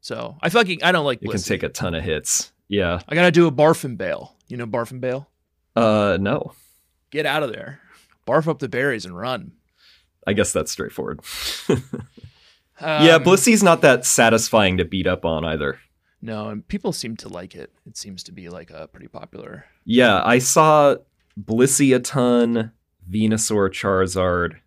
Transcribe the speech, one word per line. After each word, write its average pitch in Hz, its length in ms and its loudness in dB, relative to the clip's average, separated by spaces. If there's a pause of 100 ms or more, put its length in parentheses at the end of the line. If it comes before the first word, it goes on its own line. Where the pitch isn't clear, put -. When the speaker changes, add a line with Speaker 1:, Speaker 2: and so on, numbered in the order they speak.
Speaker 1:
So 117 400 -10
I 165 80 -2
fucking, 185 320 0
I 180 100 2
don't 165 140 2
like 127 160 0
Speaker 2:
It 110 80 -6
can 104 100 -2
Speaker 1:
Blissey. 90 80 -8
Speaker 2:
take 95 140 -2
a 80 80 -4
ton 90 240 -4
of 80 100 -4
hits. - 480 -4 (160)
Yeah. 87 400 0
Speaker 1:
I 147 80 -6
gotta 175 160 4
do 170 160 6
a 143 40 -2
barf 151 320 2
and 120 140 -8
bail. - 380 -8 (100)
You 123 100 -14
know 120 100 -10
barf 117 260 -6
and 127 80 -14
bail? 127 280 -6 (460)
Speaker 2:
Uh, 107 460 2
no. 104 320 -2 (580)
Speaker 1:
Get 151 160 -4
out 147 160 0
of 127 100 -4
there. 117 280 -16 (480)
Barf 151 180 2
up 151 140 -2
the 131 80 -6
berries 120 360 -2
and 90 140 -14
run. 120 340 -8 (760)
Speaker 2:
I 101 80 0
guess 104 180 0
that's - 180 -2
straightforward. - 500 -8 (480)
<laughs> - 0 - (1120)
Speaker 1:
Um, 156 220 0
Speaker 2:
Yeah, 165 140 6
Blissey's 190 440 4
not 170 200 4
that 123 240 4
satisfying 113 720 2
to 87 80 0
beat 92 200 -4
up 90 200 -2
on 80 180 -2
either. 73 340 -4 (440)
Speaker 1:
No, 107 260 -10
and 107 180 -12
people 202 260 -6
seem - 260 -10
to - 100 -18
like 92 260 -16
it. 73 180 -18 (140)
It 110 100 -20
seems 95 260 -16
to 90 100 -18
be, 90 160 -18
like, 85 220 -16
a 78 180 -16
pretty - 200 -20
popular. - 580 -18 (180)
Speaker 2:
Yeah, 117 400 4
I 120 140 4
saw 151 580 4 (420)
Blissey 131 560 2
a 127 40 4
ton, 120 760 0 (380)
Venusaur, 107 600 0
Charizard. 90 960 -2